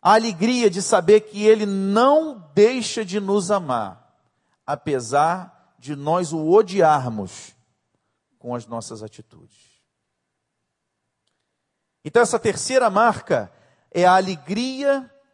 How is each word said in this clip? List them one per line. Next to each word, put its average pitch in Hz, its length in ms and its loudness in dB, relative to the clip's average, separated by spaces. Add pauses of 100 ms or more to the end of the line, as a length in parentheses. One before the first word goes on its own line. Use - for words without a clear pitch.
A 190 120 4
alegria 226 560 2
de 190 140 -6
saber 202 380 4
que 208 220 -10
Ele 214 220 4
não 208 880 0
deixa 226 500 2
de 190 160 -6
nos 196 300 -2
amar, 127 720 -6 (420)
apesar 147 1160 -4
de 139 160 -12
nós 156 360 -2
o 156 160 -6
odiarmos 156 1080 0 (840)
com 123 160 -12
as 117 140 -10
nossas 113 340 -14
atitudes. - 800 -20 (2250)
Então, 185 180 2
essa 233 160 2
terceira 247 500 0
marca 190 640 0 (380)
é 175 160 0
a 180 100 6
alegria 247 960 -4 (220)